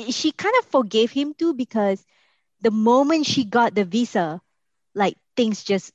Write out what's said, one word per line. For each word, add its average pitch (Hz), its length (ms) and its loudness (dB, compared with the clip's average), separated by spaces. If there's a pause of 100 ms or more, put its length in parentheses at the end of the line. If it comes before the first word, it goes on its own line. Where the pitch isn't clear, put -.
(100)
she 302 220 -2
kind 415 260 -4
of - 80 -2
forgave 226 440 0
him 285 240 -4
too, 330 200 -2
because 208 500 -2 (560)
the 226 100 2
moment 262 560 2
she 262 180 -2
got 226 300 0
the 202 100 2
visa, 180 560 -2 (540)
like, 196 220 -2 (200)
things 220 280 -2
just - 300 -2